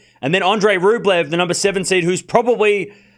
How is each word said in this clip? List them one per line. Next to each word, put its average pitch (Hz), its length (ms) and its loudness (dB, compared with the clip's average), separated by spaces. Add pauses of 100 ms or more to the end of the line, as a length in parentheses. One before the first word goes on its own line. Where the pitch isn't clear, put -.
(200)
And 147 140 -2
then 190 80 0
Andrei 196 360 2
Rublev, 180 520 0
the 165 60 -2
number 175 180 0
seven 190 300 -2
seed, 185 180 0
who's 170 200 -2
probably, 208 680 0 (260)